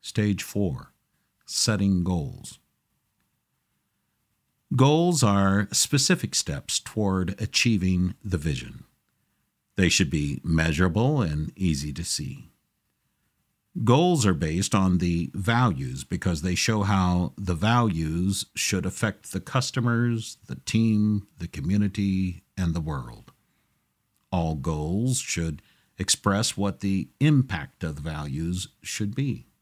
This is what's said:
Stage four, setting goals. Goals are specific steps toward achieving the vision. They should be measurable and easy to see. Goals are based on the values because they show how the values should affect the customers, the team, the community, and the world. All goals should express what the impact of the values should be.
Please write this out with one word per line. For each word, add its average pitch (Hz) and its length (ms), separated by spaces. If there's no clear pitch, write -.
Stage 104 440
four, 101 480
setting 98 580
goals. - 560
Goals 156 460
are 101 500
specific - 640
steps - 440
toward 95 640
achieving 92 800
the 90 140
vision. 73 480
They 92 120
should 82 220
be 73 340
measurable 82 760
and 78 340
easy 76 380
to 85 100
see. 67 460
Goals 139 440
are 92 80
based 82 400
on 92 240
the 85 340
values 87 720
because 85 380
they 90 120
show 107 280
how 90 560
the 90 160
values 92 920
should - 300
affect - 480
the 95 80
customers, 117 960
the 131 100
team, 107 720
the 85 100
community, 95 960
and - 200
the 165 80
world. 147 500
All 82 240
goals 82 640
should 82 440
express - 640
what 98 220
the 98 280
impact 131 640
of 78 140
the 73 60
values 78 680
should 104 320
be. 135 320